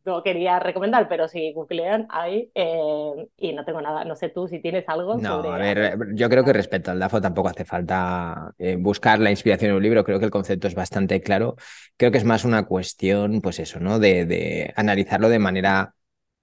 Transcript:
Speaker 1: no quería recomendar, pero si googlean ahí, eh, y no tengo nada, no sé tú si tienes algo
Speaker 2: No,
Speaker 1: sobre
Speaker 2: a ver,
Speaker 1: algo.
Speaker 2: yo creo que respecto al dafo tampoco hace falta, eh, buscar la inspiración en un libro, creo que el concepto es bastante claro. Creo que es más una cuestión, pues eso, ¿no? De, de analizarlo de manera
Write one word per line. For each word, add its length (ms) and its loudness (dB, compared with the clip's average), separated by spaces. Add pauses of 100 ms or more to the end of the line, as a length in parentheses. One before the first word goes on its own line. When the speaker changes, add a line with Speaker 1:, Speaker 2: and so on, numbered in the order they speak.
Speaker 1:
no 180 -4
quería 360 0
recomendar, 500 0
pero 180 2
si 260 -6
googlean 580 -4
ahí, 440 -4
eh, 840 -4
y 160 -6
no 120 -10
tengo 160 -6
nada, 240 -6
no 100 -8
sé 140 -6
tú 180 -8
si 140 -10
tienes 280 -4
algo 320 -4
Speaker 2:
No, 0 -
Speaker 1:
sobre 320 -4
Speaker 2:
a 60 -4
ver, 180 0
Speaker 1:
algo. 220 0 (160)
Speaker 2:
yo 120 2
creo 160 6
que 100 6
respecto 360 0
al 80 -2
dafo 240 0
tampoco 260 0
hace 180 -6
falta, 920 -4
eh, 200 -2
buscar 420 4
la 100 4
inspiración 400 2
en 80 2
un 60 0
libro, 200 4
creo 140 0
que 80 0
el 60 0
concepto 360 -2
es 60 -4
bastante 480 -2
claro. 340 0 (420)
Creo 140 6
que 60 4
es 60 0
más 220 2
una 200 2
cuestión, 760 0
pues 180 -4
eso, 200 -10
¿no? 200 0
De, 260 6
de 500 -4
analizarlo 540 2
de 80 4
manera 560 2 (500)